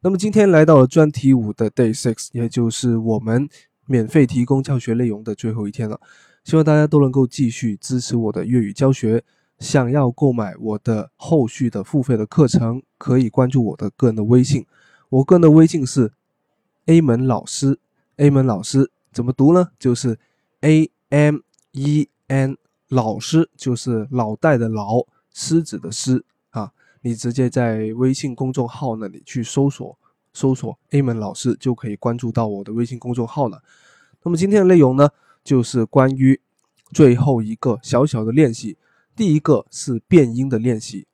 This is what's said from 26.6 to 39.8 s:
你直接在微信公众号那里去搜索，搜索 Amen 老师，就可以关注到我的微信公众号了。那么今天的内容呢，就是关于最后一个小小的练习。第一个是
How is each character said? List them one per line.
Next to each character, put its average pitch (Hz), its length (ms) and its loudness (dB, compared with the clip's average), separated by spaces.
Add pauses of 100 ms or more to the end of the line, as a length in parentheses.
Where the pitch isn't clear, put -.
你 120 140 -6
直 120 160 -8
接 123 180 -2
在 110 440 -4
微 131 200 0
信 135 220 -8
公 131 160 -6
众 123 160 -4
号 120 300 -8
那 110 100 -12
里 92 180 -20
去 - 160 -8
搜 139 280 -2
索， - 280 -12 (360)
搜 135 200 -2
索 117 240 -10 (120)
Amen 135 240 0
老 107 200 -8
师， - 220 -4
就 127 180 -4
可 117 160 -10
以 104 60 -8
关 117 220 -6
注 117 160 -8
到 113 140 -2
我 101 180 -10
的 107 80 -14
微 117 100 -4
信 120 160 -10
公 123 140 -8
众 120 120 -4
号 131 220 -4
了。 101 160 -12 (600)
那 170 80 -4
么 175 40 0
今 190 160 -2
天 208 100 4
的 185 60 4
内 180 100 6
容 131 200 4
呢， 143 120 6 (320)
就 127 220 0
是 117 220 -2
关 131 240 2
于 131 320 2 (500)
最 127 240 6
后 120 260 0
一 110 140 -8
个 113 260 -4
小 131 240 0
小 117 200 -4
的 113 80 -4
练 135 200 4
习。 110 240 -12 (380)
第 190 200 0
一 156 40 0
个 - 300 0
是 - 380 -8